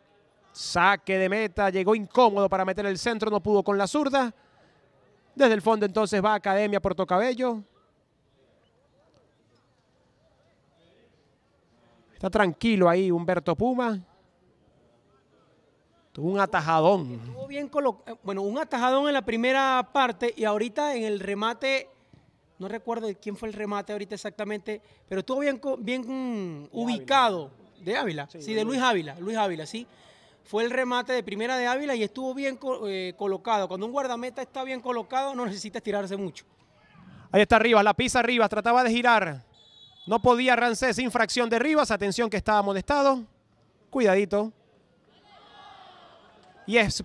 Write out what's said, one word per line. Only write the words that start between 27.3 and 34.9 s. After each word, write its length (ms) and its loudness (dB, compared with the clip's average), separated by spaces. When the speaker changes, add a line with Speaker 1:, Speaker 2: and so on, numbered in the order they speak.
Speaker 1:
Ávila. 400 -20
Speaker 2:
De 120 -2
Ávila, 320 -4
Speaker 1:
Sí, 120 -20
Speaker 2:
sí, 100 -8
Speaker 1:
de 80 -4
Speaker 2:
de 60 0
Luis 140 -2
Speaker 1:
Luis. 100 2
Speaker 2:
Ávila, 300 -2
Luis 180 -6
Ávila, 280 -2
sí. 220 -12
Fue 200 -2
el 80 -2
remate 420 -2
de 100 -2
primera 320 -4
de 120 0
Ávila 280 -2
y 80 -2
estuvo 300 -6
bien 240 -4
co-, 300 -6
eh, 300 -6
colocado. 500 -2
Cuando 180 -8
un 60 -8
guardameta 500 -6
está 220 -10
bien 180 -8
colocado, 520 -4